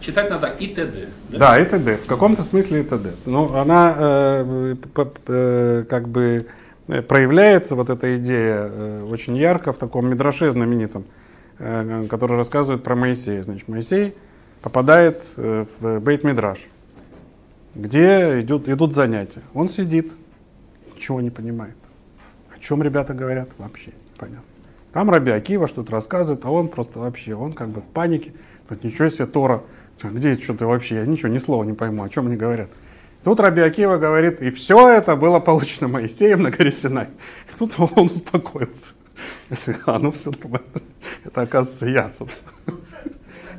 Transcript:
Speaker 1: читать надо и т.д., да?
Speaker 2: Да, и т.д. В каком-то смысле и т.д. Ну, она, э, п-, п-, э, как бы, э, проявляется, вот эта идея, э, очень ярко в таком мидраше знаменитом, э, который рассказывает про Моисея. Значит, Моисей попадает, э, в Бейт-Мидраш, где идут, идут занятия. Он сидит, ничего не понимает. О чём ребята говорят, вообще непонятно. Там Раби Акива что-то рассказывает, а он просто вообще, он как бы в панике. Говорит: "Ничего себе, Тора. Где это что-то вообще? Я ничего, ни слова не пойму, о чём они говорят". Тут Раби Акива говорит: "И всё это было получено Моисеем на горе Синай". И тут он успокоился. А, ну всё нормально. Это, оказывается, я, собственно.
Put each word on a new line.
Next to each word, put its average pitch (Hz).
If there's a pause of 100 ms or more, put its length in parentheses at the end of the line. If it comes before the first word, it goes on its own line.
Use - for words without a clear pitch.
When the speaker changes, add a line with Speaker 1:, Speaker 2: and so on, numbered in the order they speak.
Speaker 1:
читать 202
надо 147 (100)
и 196
т.д., 123 (220)
да? 127
Speaker 2:
Да, 123
и 180
т.д. 131
В -
каком-то 196
смысле 190
и -
т.д. 101 (140)
Ну, 135
она, 165
э, 135 (180)
п-, 147
п-, -
э, 123
как 120
бы, 117 (420)
э, 135
проявляется, 151
вот 123
эта 127
идея, 113
э, 104
очень 117
ярко 165
в -
таком 127
мидраше 143
знаменитом, 117 (560)
э, 113
который 120
рассказывает 131
про 123
Моисея. 123
Значит, 98
Моисей 185 (440)
попадает, 160 (140)
э, 110 (120)
в 110
Бейт-Мидраш, 127 (1160)
где 151
идут, 120
идут 139
занятия. 113 (100)
Он 165
сидит, 165 (840)
ничего 131
не 120
понимает. 113 (800)
О -
чём 147
ребята 139
говорят, 127 (100)
вообще - (200)
непонятно. - (480)
Там 202
Раби 135
Акива 160
что-то 120
рассказывает, 147
а 143
он 165
просто -
вообще, 117
он 135
как 113
бы 107
в -
панике. 165 (360)
Говорит: -
"Ничего 131
себе, 143
Тора. 131 (380)
Где 123
это -
что-то 113
вообще? 120
Я 110
ничего, 156
ни 120
слова 123
не 107
пойму, 107
о 98
чём 127
они 120
говорят". 110 (540)
Тут 208
Раби 175
Акива 180
говорит: 160
"И 127
всё 233
это 208
было 165
получено 147
Моисеем 151
на 131
горе 147
Синай". 131 (440)
И -
тут 226
он 175
успокоился. - (920)
А, 113
ну 147
всё 147
нормально. 127 (600)
Это, -
оказывается, 127
я, 120
собственно. - (1080)